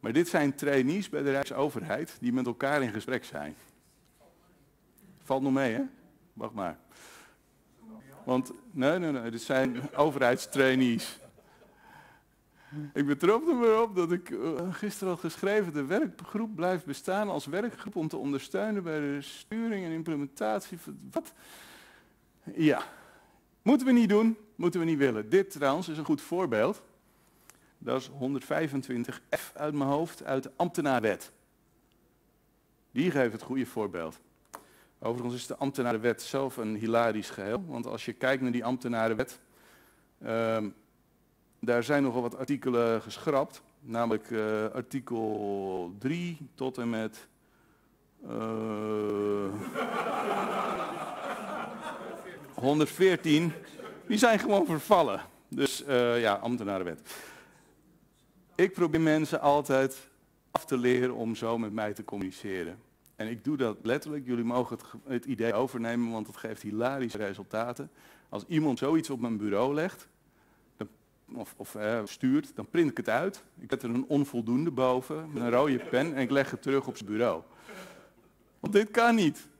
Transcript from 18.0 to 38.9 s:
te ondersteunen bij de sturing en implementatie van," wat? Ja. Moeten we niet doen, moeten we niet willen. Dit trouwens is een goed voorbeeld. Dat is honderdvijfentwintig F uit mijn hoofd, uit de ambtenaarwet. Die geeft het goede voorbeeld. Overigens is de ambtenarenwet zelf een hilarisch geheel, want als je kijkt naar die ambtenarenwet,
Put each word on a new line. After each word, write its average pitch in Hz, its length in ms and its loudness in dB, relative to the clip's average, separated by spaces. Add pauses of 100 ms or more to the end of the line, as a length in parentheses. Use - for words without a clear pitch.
te 165 80 -6
ondersteunen 190 680 -2
bij 156 180 -4
de 143 200 -2
sturing 214 640 -6
en 165 60 -4
implementatie 165 880 -4
van," - 200 -14 (120)
wat? 330 220 -6 (1200)
Ja. 151 280 4 (800)
Moeten 262 240 6
we 262 60 6
niet 240 160 8
doen, 220 280 6 (180)
moeten 170 260 0
we 165 60 2
niet 160 120 2
willen. 110 300 2
Dit 190 220 4
trouwens 147 380 0
is 156 100 -6
een 156 60 -6
goed 147 160 4
voorbeeld. 160 640 0 (960)
Dat 131 220 -2
is 127 60 -14
honderdvijfentwintig 135 1160 -4 (140)
F - 180 -8
uit 151 200 -4
mijn 139 160 0
hoofd, 160 340 -2
uit 135 180 -2
de - 140 -12
ambtenaarwet. 131 760 0 (1600)
Die 170 200 2
geeft 131 220 4
het 110 100 -8
goede 127 240 -2
voorbeeld. 87 540 -6 (840)
Overigens 120 300 -2
is 123 120 -8
de 127 100 -8
ambtenarenwet 120 640 0
zelf 135 340 -4
een 110 180 -4
hilarisch 113 560 2
geheel, 104 360 -4
want 123 200 -8
als 113 180 -10
je 117 80 -8
kijkt 131 300 0
naar 127 100 0
die 120 120 -2
ambtenarenwet, 117 760 -2 (840)